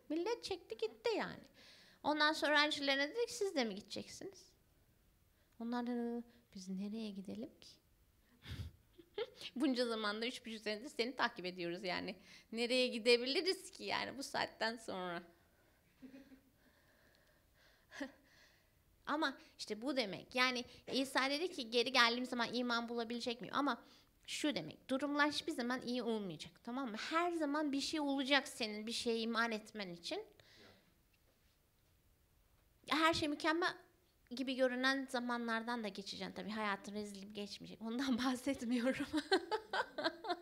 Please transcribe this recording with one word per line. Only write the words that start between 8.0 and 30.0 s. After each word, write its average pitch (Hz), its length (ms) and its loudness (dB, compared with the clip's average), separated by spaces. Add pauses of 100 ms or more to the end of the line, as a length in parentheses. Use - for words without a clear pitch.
<laughs> - 400 -6
Bunca 254 300 4
zamanda, 220 420 0
üç - 180 -6
buçuk 226 160 -10
senedir 214 280 -4
seni 240 260 -2
takip 208 300 0
ediyoruz 180 380 -4
yani. 180 320 -2 (360)
Nereye 240 360 2
gidebiliriz 247 840 4
ki - 120 -12
yani 196 340 -2
bu 277 60 -6
saatten - 540 -2
sonra? 180 460 -6 (2750)
<laughs> 277 200 -8 (960)
Ama 285 320 2 (220)
işte 214 220 -6
bu 262 160 0
demek. 202 380 -2
Yani 254 300 4 (280)
İsa 262 360 4
dedi 311 220 0
ki, 233 180 -6
"Geri 240 220 4
geldiğim 247 340 8
zaman 240 280 0
iman 233 360 0
bulabilecek 233 520 -2
miyim?" - 160 -8
Ama 262 260 2 (440)
şu 285 280 0
demek, - 340 -6
durumlar 285 420 4
hiçbir 294 200 -2
zaman 240 300 -2
iyi 240 220 -2
olmayacak, 208 480 -2 (120)
tamam 247 280 -4
mı? 240 60 -6
Her 339 340 2
zaman 302 400 0
bir 277 100 0
şey 311 180 0
olacak 277 480 4
senin 214 400 -6
bir 233 40 -4
şeye 226 280 0
iman 226 320 2
etmen 214 380 -6
için. 302 360 -6 (2750)